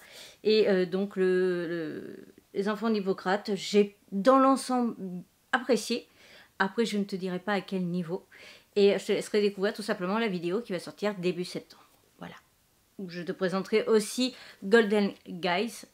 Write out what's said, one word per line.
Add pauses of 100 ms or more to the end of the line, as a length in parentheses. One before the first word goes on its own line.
(440)
Et,
euh,
donc
le,
le, (280)
Les
Enfants
d'Hippocrate,
j'ai (160)
dans
l'ensemble (580)
apprécié. (520)
Après,
je
ne
te
dirai
pas
à
quel
niveau. (480)
Et
je
te
laisserai
découvrir
tout
simplement
la
vidéo
qui
va
sortir
début
septembre. (300)
Voilà. (640)
Où
je
te
présenterai
aussi (280)
Golden (140)
Guys,